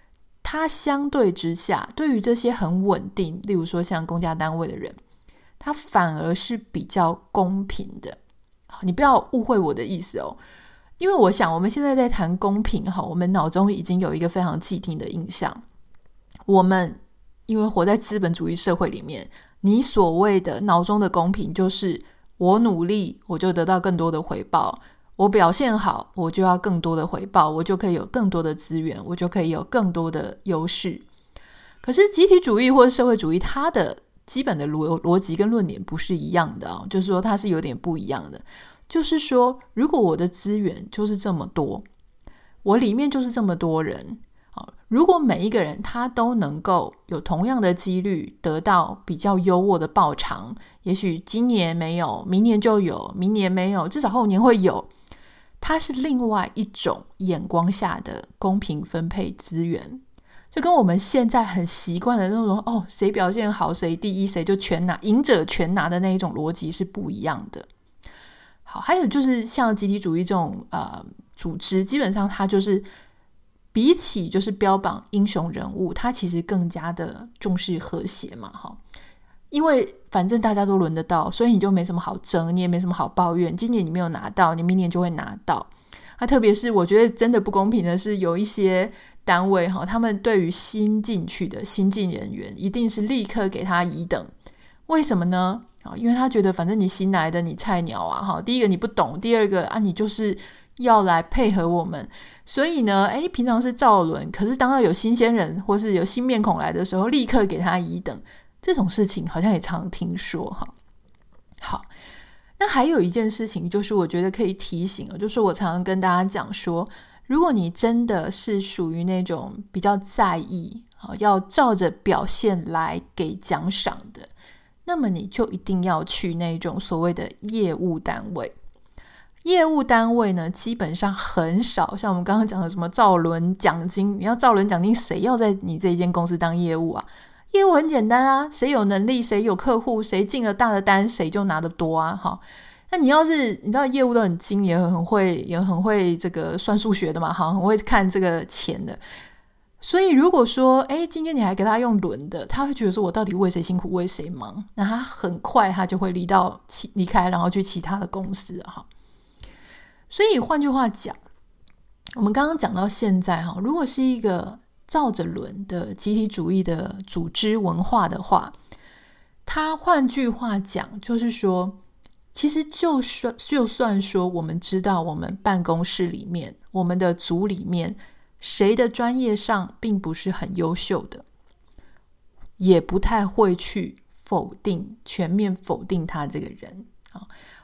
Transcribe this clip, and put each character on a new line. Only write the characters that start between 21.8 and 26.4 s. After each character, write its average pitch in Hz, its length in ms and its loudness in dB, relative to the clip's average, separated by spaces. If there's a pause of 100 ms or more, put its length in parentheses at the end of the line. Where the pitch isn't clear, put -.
我 190 220 4
努 196 240 2
力， 190 440 -2
我 170 100 -4
就 185 160 0
得 170 100 0
到 185 160 2
更 180 160 0
多 165 160 0
的 156 80 -2
回 - 260 -8
报， - 340 0 (380)
我 196 120 6
表 190 220 6
现 233 260 2
好， - 380 -4
我 190 160 -2
就 196 100 0